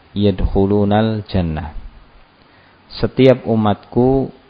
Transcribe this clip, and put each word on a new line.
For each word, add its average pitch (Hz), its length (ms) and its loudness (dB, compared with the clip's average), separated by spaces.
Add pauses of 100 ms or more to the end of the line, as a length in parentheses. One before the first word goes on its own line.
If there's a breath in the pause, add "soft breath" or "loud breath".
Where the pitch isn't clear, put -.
(140)
yadkhulunal 101 1120 0
jannah." 78 480 -4 (1300 soft breath)
Setiap 127 480 2
umatku 117 800 0 (200)